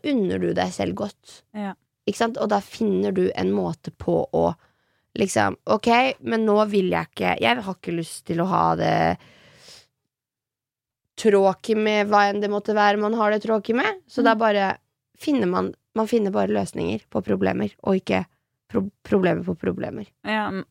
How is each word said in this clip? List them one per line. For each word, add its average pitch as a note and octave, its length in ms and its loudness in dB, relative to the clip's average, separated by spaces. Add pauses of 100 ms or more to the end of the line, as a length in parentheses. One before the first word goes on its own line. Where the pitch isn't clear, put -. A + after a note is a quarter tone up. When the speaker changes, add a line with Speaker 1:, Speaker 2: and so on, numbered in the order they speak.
Speaker 1:
unner G3+ 340 0
du F3 160 0
deg F3+ 160 -2
selv F3+ 240 -4
godt. - 460 -10 (120)
Speaker 2:
Ja. G3+ 200 -8 (340)
Speaker 1:
Ikke G3+ 160 -2
sant? A3+ 160 -2
Og G#3+ 100 0
da G#3 140 0
finner G3+ 500 -2
du F#3 120 2 (100)
en F#3 160 -2
måte F3+ 400 -4
på E3+ 300 -2 (100)
å E3 140 2 (760)
liksom, G3+ 380 0 (100)
ok, G#3+ 240 2 (320)
men A3+ 240 0
nå G#3 140 4 (100)
vil F#3+ 240 2
jeg E3 160 -4
ikke, F3+ 300 -2
jeg A3+ 260 0
har F#3+ 80 -8
ikke E3+ 240 -6
lyst - 280 -10
til E3 180 -2
å - 20 -2
ha E3+ 200 2 (100)
det D#3+ 180 0 (2250)
tråkig G3+ 600 2
med G#3+ 320 0
hva G3+ 200 6
enn G3+ 120 -2
det G#3 80 0
måtte G#3 240 -2
være G#3 260 4
man G#3 140 0
har G#3+ 200 2
det G#3 100 -2
tråkig A3 340 0
med, F#4 300 -2
så - 140 -4
Speaker 2:
Mm. - 20 4
Speaker 1:
da A3+ 100 6
bare G#3 420 2 (400)
finner C4 300 0
man, F#3 280 0 (200)
man A3 140 0
finner A3 240 2
bare G3 180 0
løsninger G3 580 -2
på G#3 140 -4
problemer, F#3+ 480 -2 (140)
og G3 120 0
ikke F#3 280 -2 (460)
pro-, G3+ 200 -2 (140)
problemer F3+ 400 0
på F3+ 120 -4
problemer. F#3+ 500 -6 (180)
Speaker 2:
Ja, G#3+ 260 -4
m-, F#3+ 200 -8